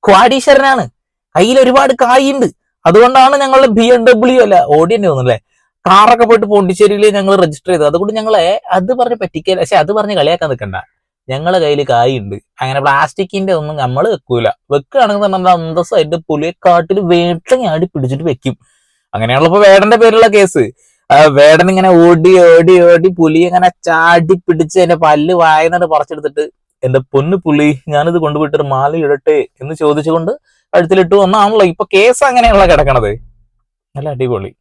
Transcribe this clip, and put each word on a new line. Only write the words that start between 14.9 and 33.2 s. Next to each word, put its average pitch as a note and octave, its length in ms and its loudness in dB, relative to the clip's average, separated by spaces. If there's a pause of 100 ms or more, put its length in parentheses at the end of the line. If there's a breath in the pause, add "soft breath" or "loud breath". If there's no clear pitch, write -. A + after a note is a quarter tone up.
തന്നെ F#3+ 120 -4
നമ്മൾ F#3 120 0
അന്തസ്സായിട്ട് E3 640 -2
പുലിയെക്കാട്ടിൽ E3+ 840 -2
വേട്ടയാടി F3 840 -2
പിടിച്ചിട്ട് C#3 380 -8
വെക്കും. C3+ 320 -6 (580)
അങ്ങനെയാണല്ലോ C3 420 0
ഇപ്പൊ G3+ 140 4
വേടന്റെ G3+ 260 4
പേരുള്ള A3+ 300 4
കേസ്. F#3+ 440 0 (420)
ആ, C#3+ 100 4
വേടൻ D#3 480 4
ഇങ്ങനെ F#3 180 0
ഓടി F3 500 4
ഓടി E3+ 420 6
ഓടി F3 280 4
പുലി D#3+ 300 0
ഇങ്ങനെ F3+ 300 0
ചാടി E3+ 680 0
പിടിച്ച് E3 440 -4
അതിന്റെ F3 180 0
പല്ല് D#3 380 0
വായന്നിട്ട് E3 520 0
പറിച്ചെടുത്തിട്ട്, D3+ 540 -6 (440)
"എന്റെ C3 140 -2
പൊന്നു C#3 380 -4
പുലി, D3 420 -2 (100)
ഞാനിത് D#3 300 -2
കൊണ്ടുപോയിട്ടൊരു D3+ 440 -4
മാല C#3 340 -4
ഇടട്ടെ?" D3 500 -2 (140)
എന്ന് C#3+ 140 -12
ചോദിച്ചുകൊണ്ട് D#3 560 -4 (460)
കഴുത്തിലിട്ട് F3+ 380 0
വന്നാണല്ലോ G3+ 520 2
ഇപ്പൊ F3 180 -6 (100)
കേസ് A#3 300 2
അങ്ങനെയുള്ള A#3 420 2
കിടക്കണത്. C3+ 460 0 (840)